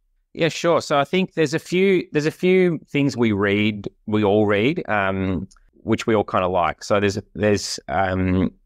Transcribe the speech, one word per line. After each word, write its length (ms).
Yeah, 140
sure. 320
So 180
I 60
think 300
there's 200
a 60
few, 520
there's 140
a 40
few 580
things 280
we 160
read, 560
we 180
all 220
read, 420
um, 600
which 320
we 60
all 100
kinda 240
like. 340
So 160
there's, 200
there's, 440
um, 640